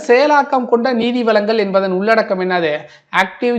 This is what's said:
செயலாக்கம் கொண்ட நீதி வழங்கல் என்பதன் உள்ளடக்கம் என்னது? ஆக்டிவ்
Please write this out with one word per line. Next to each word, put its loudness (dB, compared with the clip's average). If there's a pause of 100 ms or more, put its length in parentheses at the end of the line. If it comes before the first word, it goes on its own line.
செயலாக்கம் 2
கொண்ட 2 (140)
நீதி -2
வழங்கல் 0
என்பதன் 0
உள்ளடக்கம் 0
என்னது? -2 (500)
ஆக்டிவ் -2